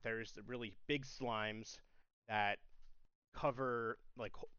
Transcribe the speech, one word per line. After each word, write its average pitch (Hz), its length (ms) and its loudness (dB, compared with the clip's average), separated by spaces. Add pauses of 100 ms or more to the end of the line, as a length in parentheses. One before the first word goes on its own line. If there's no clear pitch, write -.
there's 113 320 -2
the 107 100 -10
really 117 320 -4 (120)
big 143 180 4
slimes 110 760 0 (480)
that 104 320 6 (720)
cover, 120 640 2 (200)
like, 107 180 -4
ho-, - 240 -8